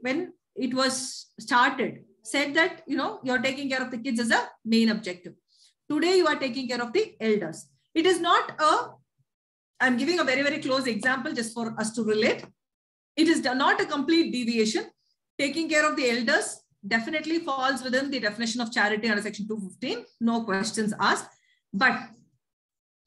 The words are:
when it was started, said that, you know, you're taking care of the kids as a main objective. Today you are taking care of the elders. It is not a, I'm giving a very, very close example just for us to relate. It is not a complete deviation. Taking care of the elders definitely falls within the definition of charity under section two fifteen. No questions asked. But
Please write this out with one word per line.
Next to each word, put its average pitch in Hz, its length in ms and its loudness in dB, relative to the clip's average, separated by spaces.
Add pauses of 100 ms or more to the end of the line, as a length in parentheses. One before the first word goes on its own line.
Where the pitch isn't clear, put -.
when 302 320 -4 (200)
it 254 200 -4
was - 640 -4
started, 254 640 0 (180)
said 277 300 -4
that, 320 340 0
you 269 120 -4
know, 392 260 -4
you're 254 160 0
taking 262 300 -2
care 262 100 -2
of 254 100 -4
the 262 60 -8
kids 233 240 -4
as 233 100 0
a 311 160 2 (160)
main 226 280 4
objective. 180 420 -6 (560)
Today 330 300 4
you 339 80 6
are 294 100 2
taking 262 320 -4
care 240 140 -2
of 233 100 -6
the 427 260 0
elders. 202 480 -2 (280)
It 320 100 2
is 349 160 4
not 359 400 2
a, 349 300 4 (920)
I'm 247 160 4
giving 320 240 0
a 311 40 2
very, 262 180 0
very 285 180 0
close 262 260 0
example 254 460 -2
just 233 220 -6
for 226 260 -6
us 220 140 -2
to 226 100 -2
relate. 214 400 2 (720)
It 311 100 6
is 302 160 4
not 285 380 2
a 381 60 0
complete 302 460 2
deviation. 233 520 0 (540)
Taking 294 320 -2
care 302 180 4
of 302 80 0
the 262 140 2
elders 254 500 0 (260)
definitely 311 520 -2
falls 269 440 -2
within 262 280 0
the 269 100 -2
definition 226 400 -2
of 226 100 -4
charity 214 380 2
under 202 140 0
section 202 260 -8
two 220 100 -4
fifteen. 262 460 -8 (160)
No 233 240 0
questions 208 560 -2
asked. 269 300 0 (420)
But 226 280 2 (1080)